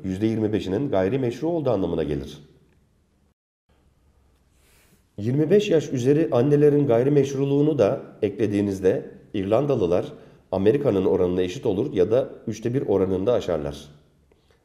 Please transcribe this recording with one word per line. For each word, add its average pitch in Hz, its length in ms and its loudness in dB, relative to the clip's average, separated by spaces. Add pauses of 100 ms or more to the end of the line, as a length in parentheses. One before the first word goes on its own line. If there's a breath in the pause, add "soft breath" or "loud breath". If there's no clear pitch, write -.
yüzde 95 220 -4
yirmi 110 280 -2
beşinin 95 360 -4
gayrimeşru 117 580 -2
olduğu 160 220 -2
anlamına 85 340 -2
gelir. 71 340 -8 (2750 soft breath)
Yirmi 135 320 0
beş 208 200 4
yaş 151 240 0
üzeri 143 380 2
annelerin 143 560 4
gayrimeşruluğunu 139 880 2
da 120 240 2 (200)
eklediğinizde 101 880 0 (220)
İrlandalılar 107 800 0 (380 loud breath)
Amerika'nın 101 540 2
oranına 90 360 0
eşit 92 240 -6
olur 120 280 -2
ya 110 180 2
da 127 180 0 (180)
üçte 117 260 -6
bir - 80 -2
oranında 95 520 0
aşarlar. 78 540 -4 (760 soft breath)